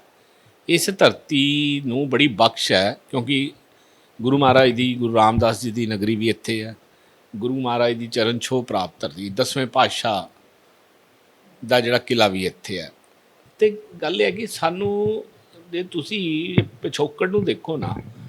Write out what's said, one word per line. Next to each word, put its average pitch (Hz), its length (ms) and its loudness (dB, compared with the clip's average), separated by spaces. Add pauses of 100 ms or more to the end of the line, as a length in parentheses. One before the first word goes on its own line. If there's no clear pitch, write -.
(680)
ਇਸ 165 200 2
ਧਰਤੀ 143 960 2
ਨੂੰ 131 240 -2
ਬੜੀ 143 260 4
ਬਖਸ਼ 113 360 2
ਹੈ, 101 280 2 (100)
ਕਿਉਂਕਿ 135 400 -2 (720)
ਗੁਰੂ 127 180 2
ਮਹਾਰਾਜ 131 340 8
ਦੀ, 123 240 0
ਗੁਰੂ 117 200 -2
ਰਾਮਦਾਸ 110 460 4
ਜੀ 120 100 -4
ਦੀ 117 160 -2
ਨਗਰੀ 107 280 -2
ਵੀ 110 140 0
ਇੱਥੇ 110 340 -4
ਹੈ, 110 120 -14 (580)
ਗੁਰੂ 123 220 -4
ਮਹਾਰਾਜ 120 380 0
ਦੀ 117 140 -8
ਚਰਨ 117 320 0
ਛੋਹ 127 240 -2
ਪ੍ਰਾਪਤ 92 380 -6
ਧਰਤੀ, 98 300 -8
ਦਸਵੇਂ 131 360 -2
ਪਾਤਸ਼ਾਹ 107 600 0 (1400)
ਦਾ 123 160 4
ਜਿਹੜਾ 120 200 2
ਕਿਲ੍ਹਾ 117 280 2
ਵੀ 95 180 -2
ਇੱਥੇ 90 340 -8
ਹੈ। 76 100 -12 (680)
ਤੇ 214 160 4 (260)
ਗੱਲ 175 200 -2
ਇਹ 202 40 4
ਹੈ 190 60 2
ਕਿ 208 160 -8
ਸਾਨੂੰ, 202 760 -2 (480)
ਜੇ 175 120 -6
ਤੁਸੀਂ 180 800 -2 (180)
ਪਿਛੋਕੜ 147 480 -4
ਨੂੰ 202 160 0
ਦੇਖੋ 156 320 -4
ਨਾ, 95 180 -6 (340)